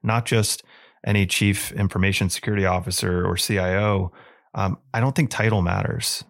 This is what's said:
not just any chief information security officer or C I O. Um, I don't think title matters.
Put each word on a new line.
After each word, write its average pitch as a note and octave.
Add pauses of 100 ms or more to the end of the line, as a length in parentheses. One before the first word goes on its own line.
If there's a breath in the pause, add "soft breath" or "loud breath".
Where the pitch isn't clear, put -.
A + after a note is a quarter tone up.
not A#2
just - (420 loud breath)
any G2+
chief G2+
information G2
security G2+
officer F2+
or F#2
C G2+
I F#2
O. G2 (420 loud breath)
Um, G2 (160)
I A2+
don't C3+
think D3
title G#2+
matters. -